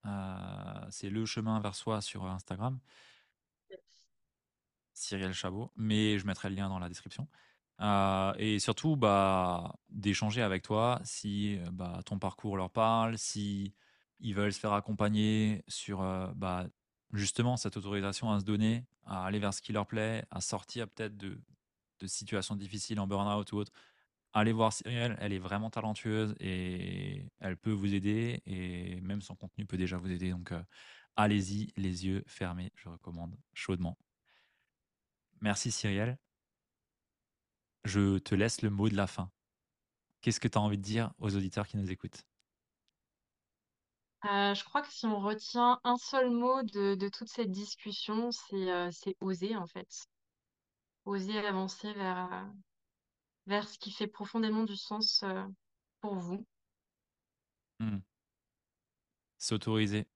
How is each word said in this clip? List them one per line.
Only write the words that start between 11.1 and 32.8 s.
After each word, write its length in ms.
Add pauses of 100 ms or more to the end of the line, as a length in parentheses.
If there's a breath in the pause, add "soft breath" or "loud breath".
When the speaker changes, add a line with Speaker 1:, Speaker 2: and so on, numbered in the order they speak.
Speaker 1:
heu, 120
bah, 340
ton 140
parcours 380
leur 140
parle, 480
si 560 (460 soft breath)
ils 140
veulent 180
se 80
faire 140
accompagner 960
sur, 340
heu, 320
bah, 320 (460)
justement 440
cette 200
autorisation 560
à 80
se 40
donner, 420 (200)
à 200
aller 120
vers 160
ce 80
qui 100
leur 140
plaît, 440
à 100
sortir 480
peut-être 280
de, 240 (600)
de 60
situations 500
difficiles 440
en 60
burn-out 460
ou 60
autre. 140 (600 soft breath)
Allez 180
voir 200
Cyrielle, 480
elle 140
est 60
vraiment 300
talentueuse 720
et 840 (140)
elle 180
peut 140
vous 220
aider 520
et 560
même 200
son 140
contenu 300
peut 120
déjà 200
vous 120
aider. 220
Donc, 200
heu, 120 (520 loud breath)
allez-y, 600
les 300
yeux 220
fermés, 480
je 140